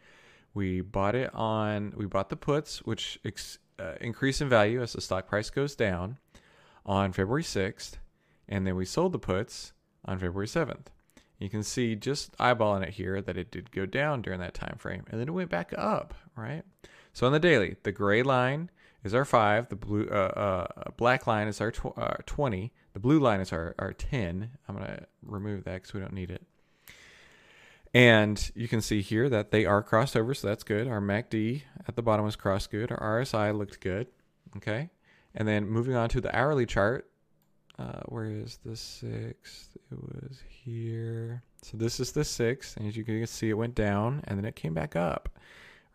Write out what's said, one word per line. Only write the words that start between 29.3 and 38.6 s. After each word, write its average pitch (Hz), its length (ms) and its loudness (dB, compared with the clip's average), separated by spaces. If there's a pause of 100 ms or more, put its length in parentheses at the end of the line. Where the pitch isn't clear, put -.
they 107 160 6
are 101 160 6
crossed 113 340 4
over, 113 160 2
so - 140 -6
that's 104 160 -2
good. 113 260 0
Our 107 140 -2
mac 101 260 0
D 113 360 -2 (220)
at 117 100 -6
the 120 60 0
bottom 107 220 4
was 107 120 -2
crossed 98 340 0
good. 107 200 -2
Our - 100 -6
R 110 200 0
S 131 140 -2
I 107 160 4
looked 104 300 -4
good, 95 260 -2 (500)
okay? 113 320 -4 (460)
And 110 120 0
then 107 200 2
moving 117 280 0
on 117 160 2
to - 120 0
the - 120 -2
hourly 131 300 2
chart, 113 460 0 (680)
uh, 127 280 -8
where 117 180 -6
is 110 400 -8